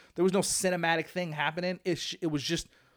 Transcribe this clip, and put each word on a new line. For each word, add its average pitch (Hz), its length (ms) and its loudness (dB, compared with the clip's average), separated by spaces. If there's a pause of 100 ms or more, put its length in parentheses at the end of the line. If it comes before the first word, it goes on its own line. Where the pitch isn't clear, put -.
(160)
There 170 80 4
was 185 80 4
no 196 80 4
cinematic 165 640 2
thing 180 260 -4
happening. 160 520 -2
It 175 140 0
sh-, - 220 -8
it 175 80 -2
was 147 140 -2
just 165 240 -4 (300)